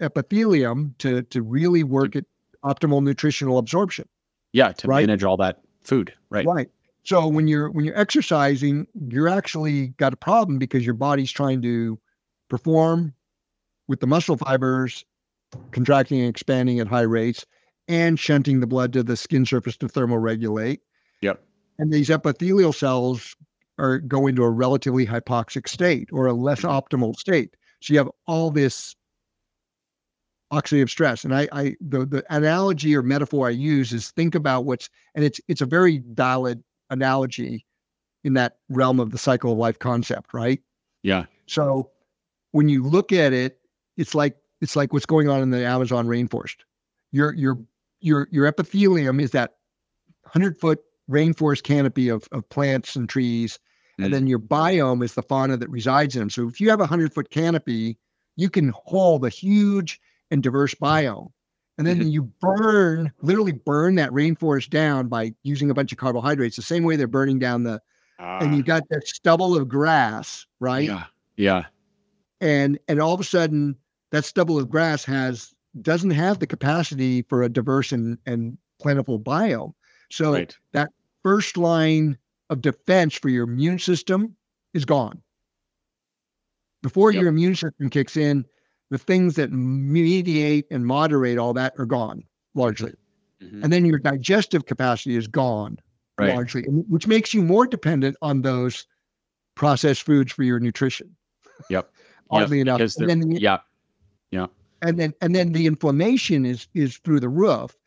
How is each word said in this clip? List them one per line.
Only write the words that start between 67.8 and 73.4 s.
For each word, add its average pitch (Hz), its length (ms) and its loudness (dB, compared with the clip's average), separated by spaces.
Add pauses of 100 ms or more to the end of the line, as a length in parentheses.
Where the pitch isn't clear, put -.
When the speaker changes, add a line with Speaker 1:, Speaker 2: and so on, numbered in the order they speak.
Speaker 1:
and 92 340 -4
Speaker 2:
Ah. - 20 2
Speaker 1:
you 139 80 2
got 160 280 0
that 151 160 -6
stubble 175 500 0
of 135 120 -2
grass, 139 760 0 (160)
right? 127 240 -2
Speaker 2:
Yeah. 98 200 -6 (320)
Yeah. 95 280 2 (760)
Speaker 1:
And, 143 380 2 (100)
and 151 120 0
all 160 140 0
of 185 60 -6
a 185 40 -4
sudden, 151 500 0 (360)